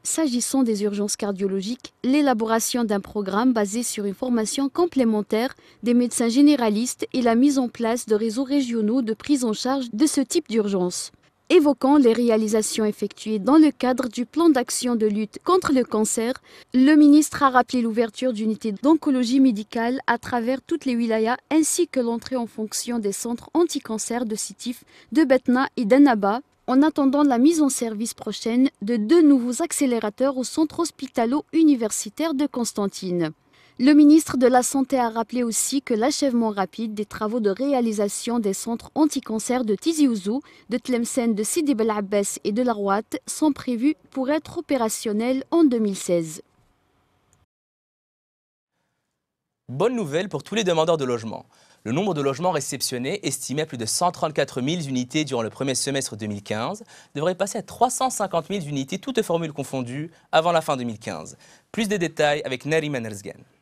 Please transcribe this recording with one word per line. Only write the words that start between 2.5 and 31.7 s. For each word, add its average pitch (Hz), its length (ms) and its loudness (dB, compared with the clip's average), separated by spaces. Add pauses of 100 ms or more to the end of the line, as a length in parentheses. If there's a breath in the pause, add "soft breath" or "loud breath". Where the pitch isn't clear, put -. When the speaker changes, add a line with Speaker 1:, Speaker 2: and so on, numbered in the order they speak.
Speaker 1:
d'un 202 160 -2
programme 208 540 -2
basé 214 280 -2
sur 214 220 -6
une 202 80 -4
formation 247 560 -2
complémentaire 233 840 0 (280 soft breath)
des 240 120 2
médecins 240 340 2
généralistes 240 840 2
et 254 80 0
la 226 140 4
mise 269 220 4
en 247 100 0
place 233 360 -4
de 214 100 0
réseaux 220 300 0
régionaux 240 560 0
de 220 140 -2
prise 269 300 0
en 220 100 0
charge 262 380 -4
de 233 140 2
ce 285 140 0
type 320 300 -2
d'urgence. 202 600 -2 (380)
Évoquant 294 480 4
les 233 160 6
réalisations 220 720 0
effectuées 208 520 -6
dans 240 200 4
le 311 120 8
cadre 247 380 -2
du 240 160 -6
plan 330 240 2
d'action 247 480 0
de 214 100 0
lutte 214 380 -4
contre 254 300 2
le 254 100 4
cancer, 220 480 -2 (400 soft breath)
le 262 220 6
ministre 294 480 6
a 269 80 6
rappelé 247 320 2
l'ouverture 233 500 -2
d'unités 214 400 -4
d'oncologie 269 680 2
médicale 233 680 0
à 233 100 2
travers 240 460 -4
toutes 330 240 -4
les 247 100 -2
wilayas 226 400 0 (160)
ainsi 320 340 2
que 269 140 -4
l'entrée 233 360 -4
en 240 100 -4
fonction 226 520 -6
des 202 140 -4
centres - 400 -8
anti-cancer 254 720 -2
de 214 100 -6
Sétif, - 500 -10 (280 soft breath)
de 302 120 4
Betna 254 520 2
et 254 80 -2
d'Annaba, 226 560 4 (260)
en 262 160 4
attendant 294 400 2
la 277 140 4
mise 302 240 4
en 285 80 4
service 226 460 -6
prochaine 240 560 -2 (100)
de 226 160 -2
deux 226 240 4
nouveaux 269 420 4
accélérateurs 254 760 -2
au 254 60 -2
centre 320 360 -2
hospitalo-universitaire 277 1500 0